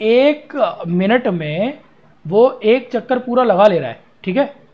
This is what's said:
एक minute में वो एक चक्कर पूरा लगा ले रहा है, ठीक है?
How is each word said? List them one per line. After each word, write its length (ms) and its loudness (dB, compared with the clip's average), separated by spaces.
एक 560 0
minute 420 0
में 500 -4
वो 380 2
एक 280 0
चक्कर 260 -4
पूरा 260 -2
लगा 220 4
ले 120 4
रहा 100 -6
है, 120 -14
ठीक 120 -4
है? 380 -4